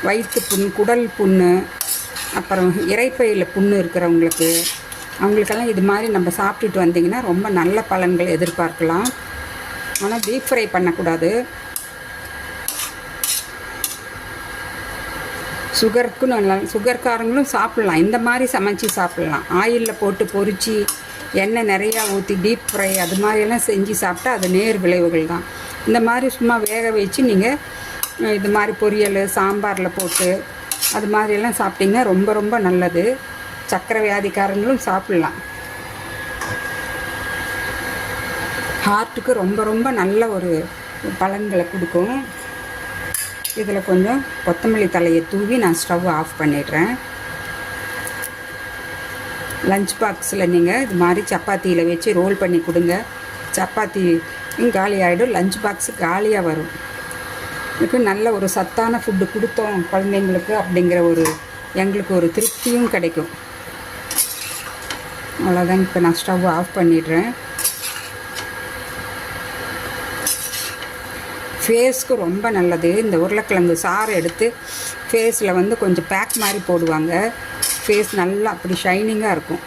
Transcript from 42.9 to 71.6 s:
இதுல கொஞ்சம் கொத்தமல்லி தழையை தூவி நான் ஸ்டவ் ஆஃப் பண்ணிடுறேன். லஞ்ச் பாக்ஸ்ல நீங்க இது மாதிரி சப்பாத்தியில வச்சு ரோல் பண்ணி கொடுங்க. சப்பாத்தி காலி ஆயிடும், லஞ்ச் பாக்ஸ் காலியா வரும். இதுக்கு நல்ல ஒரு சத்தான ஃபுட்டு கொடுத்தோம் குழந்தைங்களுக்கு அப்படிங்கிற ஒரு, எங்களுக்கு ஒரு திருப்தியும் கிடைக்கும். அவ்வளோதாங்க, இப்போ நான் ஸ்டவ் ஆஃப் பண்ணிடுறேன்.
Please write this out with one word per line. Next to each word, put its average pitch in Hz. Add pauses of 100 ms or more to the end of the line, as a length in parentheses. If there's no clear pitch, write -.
இதுல 202
கொஞ்சம் 202 (200)
கொத்தமல்லி 202
தழையை 170
தூவி 202
நான் 220
ஸ்டவ் 180
ஆஃப் 160
பண்ணிடுறேன். 156 (2750)
லஞ்ச் 196
பாக்ஸ்ல 196
நீங்க 175
இது 226
மாதிரி 175 (120)
சப்பாத்தியில 175
வச்சு 170
ரோல் 185
பண்ணி 180
கொடுங்க. 170 (640)
சப்பாத்தி 196 (680)
காலி 196
ஆயிடும், 180
லஞ்ச் 190
பாக்ஸ் 202 (100)
காலியா 196
வரும். 156 (920)
இதுக்கு 330
நல்ல 214
ஒரு 190
சத்தான 226
ஃபுட்டு 196
கொடுத்தோம் 214
குழந்தைங்களுக்கு 196
அப்படிங்கிற 180
ஒரு, 165 (480)
எங்களுக்கு 190
ஒரு 170
திருப்தியும் 240
கிடைக்கும். 165 (2000)
அவ்வளோதாங்க, 180
இப்போ 185
நான் 170
ஸ்டவ் 185
ஆஃப் 175
பண்ணிடுறேன். 170 (4000)